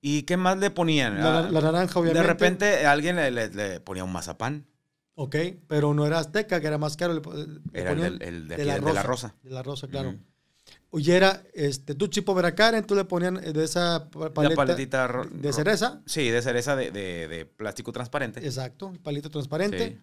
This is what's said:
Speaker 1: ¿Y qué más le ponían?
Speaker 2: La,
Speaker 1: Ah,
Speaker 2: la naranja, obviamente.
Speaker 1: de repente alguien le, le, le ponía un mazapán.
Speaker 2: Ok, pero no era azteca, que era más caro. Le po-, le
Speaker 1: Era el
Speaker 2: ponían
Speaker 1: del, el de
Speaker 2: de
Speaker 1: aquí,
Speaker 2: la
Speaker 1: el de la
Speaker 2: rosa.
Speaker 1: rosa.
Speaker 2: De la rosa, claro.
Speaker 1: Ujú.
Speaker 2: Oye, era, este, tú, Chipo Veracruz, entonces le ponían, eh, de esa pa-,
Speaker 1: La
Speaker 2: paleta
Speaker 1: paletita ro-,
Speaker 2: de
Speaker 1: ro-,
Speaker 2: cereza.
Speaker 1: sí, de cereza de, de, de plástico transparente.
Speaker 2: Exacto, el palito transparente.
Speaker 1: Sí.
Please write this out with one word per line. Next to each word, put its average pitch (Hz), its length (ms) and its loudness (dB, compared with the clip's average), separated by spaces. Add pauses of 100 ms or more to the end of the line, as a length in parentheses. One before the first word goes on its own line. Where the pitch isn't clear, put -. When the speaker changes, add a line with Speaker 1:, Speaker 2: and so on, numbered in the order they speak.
Speaker 1:
¿Y 143 200 0
qué 175 120 0
más 185 220 2
le 196 140 2
ponían? 147 480 2
Speaker 2:
La, 160 180 4
Speaker 1:
Ah, 165 140 0
Speaker 2:
la 156 100 4
naranja, 175 380 2
obviamente. 165 240 4
Speaker 1:
de - 40 6
repente 175 600 4
alguien 151 300 4
le, 147 120 2
le, 117 200 -2
le 95 320 -4
ponía 92 220 -6
un 92 80 -4
mazapán. 107 540 -6 (480)
Speaker 2:
Ok, 143 220 -6 (320)
pero 147 260 2
no 147 140 2
era 160 100 2
azteca, 180 420 0
que 147 60 -4
era 151 140 0
más 151 180 -4
caro. 175 160 0
Le 160 80 -4
po-, 156 140 -12
le 151 260 -12 (120)
Speaker 1:
Era 90 180 -2
el 156 60 0
Speaker 2:
ponían 175 200 -2
Speaker 1:
del, - 100 -10
el 85 200 -10
de 82 80 -8
Speaker 2:
de 147 80 -4
Speaker 1:
aquí, - 60 0
Speaker 2:
la - 80 0
Speaker 1:
el - 80 -4
de 156 80 2
la - 100 2
Speaker 2:
rosa. 123 240 -4
Speaker 1:
rosa. - 160 -14
Speaker 2:
De 131 80 -16
la 131 100 -8
rosa, 135 260 -10
claro. 135 220 -6
Speaker 1:
Ujú. 101 80 -10 (720)
Speaker 2:
Oye, 160 260 4
era, 190 280 6 (100)
este, 143 400 -4
tú, 170 140 0
Chipo 202 260 0
Veracruz, 185 400 4
entonces 214 240 0
le 196 80 2
ponían, 180 380 -2
eh, 160 100 -6
de 156 100 2
esa 165 460 0
pa-, 147 120 -16
Speaker 1:
La 156 120 -6
Speaker 2:
paleta 147 220 4
Speaker 1:
paletita 135 520 2
ro-, 120 180 -4
Speaker 2:
de 143 240 -6
Speaker 1:
ro-, 135 40 -2
Speaker 2:
cereza. 196 540 0
Speaker 1:
sí, 143 220 0
de 117 120 2
cereza 120 340 0
de, 120 140 -2
de, 87 380 -6
de 82 180 -10
plástico - 460 -10
transparente. 123 520 -6
Speaker 2:
Exacto, 131 480 -8
el 175 80 -16
palito 147 300 -8
transparente. 165 600 -4
Speaker 1:
Sí. - 140 -16